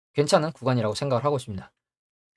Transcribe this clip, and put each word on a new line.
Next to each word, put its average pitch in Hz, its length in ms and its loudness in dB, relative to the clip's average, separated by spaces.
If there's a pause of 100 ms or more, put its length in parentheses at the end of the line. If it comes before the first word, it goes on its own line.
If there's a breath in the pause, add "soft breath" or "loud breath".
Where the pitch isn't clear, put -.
(120)
괜찮은 156 400 2
구간이라고 117 420 0
생각을 127 300 -2
하고 143 140 2
있습니다. 104 340 -10 (640)